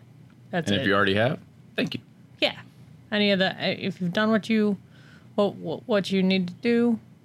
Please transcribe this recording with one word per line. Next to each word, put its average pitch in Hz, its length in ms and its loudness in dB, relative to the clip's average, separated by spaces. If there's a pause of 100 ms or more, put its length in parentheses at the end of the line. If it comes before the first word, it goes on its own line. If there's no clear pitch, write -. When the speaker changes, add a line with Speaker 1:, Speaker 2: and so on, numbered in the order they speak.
(520)
Speaker 1:
That's 170 180 -2
Speaker 2:
And 101 80 2
Speaker 1:
it. - 40 -2
Speaker 2:
if - 40 0
you 98 80 4
already 98 200 4
have, 120 260 0 (340)
thank - 200 -4
you. - 60 -8 (400)
Speaker 1:
Yeah. - 140 0 (560)
Any 208 220 2
of 190 80 2
the, 185 160 0 (280)
if - 160 -6
you've 175 120 -4
done 214 180 0
what 220 180 0
you, 208 280 2 (580)
what, 196 220 0
what, 175 320 -8
what 202 240 0
you 190 100 2
need 185 240 2
to 180 80 -10
do, 233 460 0 (240)